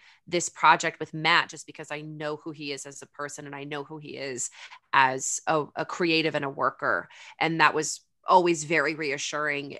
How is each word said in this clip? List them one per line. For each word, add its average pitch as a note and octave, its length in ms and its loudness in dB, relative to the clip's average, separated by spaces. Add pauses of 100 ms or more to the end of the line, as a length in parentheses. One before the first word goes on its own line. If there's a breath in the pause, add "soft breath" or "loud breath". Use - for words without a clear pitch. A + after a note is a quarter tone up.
(280 soft breath)
this E3+ 220 -2
project E3 500 4
with D#3 140 -8
Matt D#3 340 4
just - 180 -16
because D3+ 240 -16
I D3+ 120 -8
know D3+ 340 -8
who D#3+ 160 -12
he C#3+ 220 -10
is C3+ 120 -10
as C#3 160 -16
a C3+ 60 -16
person, C#3+ 380 -12
and C#3+ 100 -14
I C#3 80 -12
know D3 220 -8
who D#3 120 -16
he C#3+ 200 -14
is C3+ 320 -8 (420 loud breath)
as C3 560 4
a, D#3 180 2 (120)
a D#3 80 -4
creative D#3+ 500 0
and D3 80 -2
a C#3 60 -4
worker. B2+ 580 -2 (320 loud breath)
And D#3+ 220 0
that D3 120 6
was - 280 -4 (260)
always E3+ 380 4
very D#3 300 0
reassuring. C#3+ 840 -6